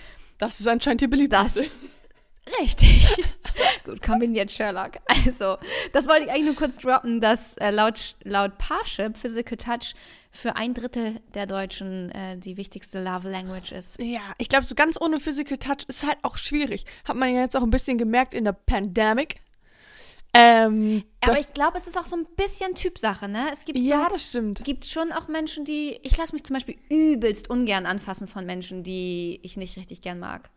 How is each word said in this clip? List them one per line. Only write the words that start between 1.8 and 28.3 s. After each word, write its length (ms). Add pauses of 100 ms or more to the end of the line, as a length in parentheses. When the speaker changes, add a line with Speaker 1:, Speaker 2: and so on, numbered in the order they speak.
Speaker 2:
richtig. 560 (360)
<laughs> 320
Gut 180
kombiniert, 480
Sherlock. 420 (340)
Also, 320 (340)
das 160
wollte 160
ich 60
eigentlich 160
nur 100
kurz 220
droppen, 420
dass, 380
äh, 120
laut, 540
laut 340
Parship 580
Physical 420
Touch 360 (360)
für 260
ein 160
Drittel 480 (140)
der 120
Deutschen, 680
äh, 260
die 180
wichtigste 480
Love 240
Language 440
ist. 280
Speaker 1:
Ja, 200 (180)
ich 100
glaub, 160
so 100
ganz 260
ohne 200
Physical 380
Touch 280
ist 200
halt 160
auch 160
schwierig. 460 (200)
Hat 120
man 180
ja 80
jetzt 140
auch 60
ein 80
bisschen 280
gemerkt 340
in 120
der 100
Pandemic. 840 (1000)
Ähm, 680 (160)
Speaker 2:
Aber 120
Speaker 1:
das 100
Speaker 2:
ich 100
glaub, 240
es 100
ist 120
auch 80
so 100
ein 100 (100)
bisschen 380
Typsache, 540
ne? 240
Es 140
gibt 120
Speaker 1:
Ja, 300
Speaker 2:
so, 60
Speaker 1:
das 140
stimmt. 360
Speaker 2:
gibt 220
schon 260
auch 160
Menschen, 380
die, 360
ich 140
lass 160
mich 120
zum 100
Beispiel 240 (120)
übelst 600
ungern 340
anfassen 420
von 200